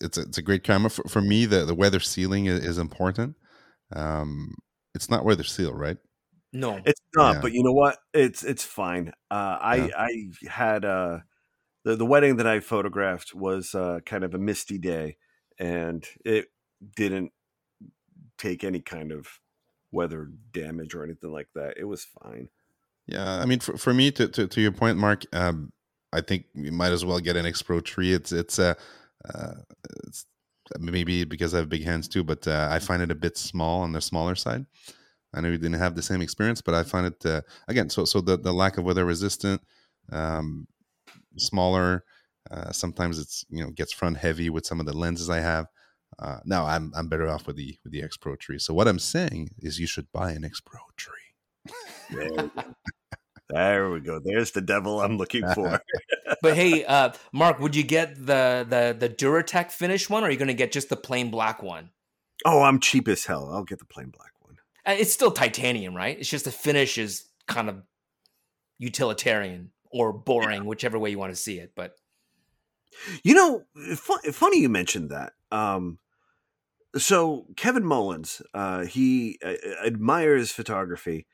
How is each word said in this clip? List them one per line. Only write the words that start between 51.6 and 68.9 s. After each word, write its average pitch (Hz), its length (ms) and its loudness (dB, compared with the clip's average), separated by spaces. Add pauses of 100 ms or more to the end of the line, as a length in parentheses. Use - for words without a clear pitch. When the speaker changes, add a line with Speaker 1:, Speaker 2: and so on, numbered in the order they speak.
Speaker 3:
There 76 180 -6
we 80 60 -6
go. - 160 -6 (960)
There 98 420 2
we 85 80 -4
go. 78 240 -8
There's 107 280 -2
the 101 100 -2
devil 101 400 0
I'm 104 160 0
looking 95 380 -2
for. 90 320 0
<laughs> - 40 -16 (500)
Speaker 2:
But 160 160 6
hey, 170 260 4
uh, 135 300 4 (180)
Mark, 151 280 4
would 143 140 0
you 147 100 2
get 156 320 2
the, 127 520 4
the, 120 320 4
the 120 80 2
Duratec 165 640 2
finish 185 380 -2
one, 214 140 0
or 196 40 2
are - 20 2
you 151 60 2
gonna 135 180 0
get 120 200 0
just 139 160 -4
the - 80 -2
plain 123 340 -2
black 110 320 -2
one? 85 280 -12 (520)
Speaker 3:
Oh, 151 200 8
I'm 135 180 6
cheap 127 260 2
as 101 180 2
hell. 71 240 -4
I'll 95 140 -6
get 92 160 -12
the - 60 -20
plain 65 240 -18
black - 220 -20 (100)
one. - 160 -20 (280)
Speaker 2:
Uh, 196 140 2
it's 220 140 4
still 233 180 6
titanium, 117 640 0
right? 98 240 -4
It's 131 100 -6
just 143 140 -4
the 131 80 -6
finish 143 460 2
is 104 260 -6 (240)
kind 110 220 -4
of 95 140 -10 (920)
utilitarian 107 920 -2 (180)